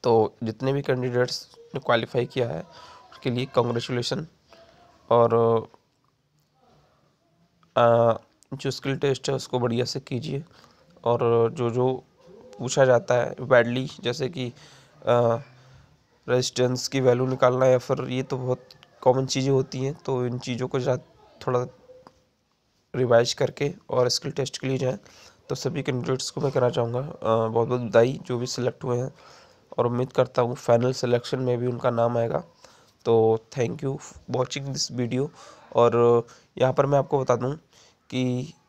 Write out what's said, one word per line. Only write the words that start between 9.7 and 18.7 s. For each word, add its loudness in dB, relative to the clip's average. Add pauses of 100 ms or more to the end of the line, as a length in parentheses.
से -6
कीजिए, -8 (600)
और 2
जो -2
जो -2 (540)
पूछा 2
जाता 4
है 0
वैडली, 2 (100)
जैसे -4
कि, -8 (540)
अ, 2 (920)
रेजिस्टेंस 0
की -2
वैल्यू 4
निकालना, 2
या 6
फिर -4
ये -4
तो -6
बहुत -4 (360)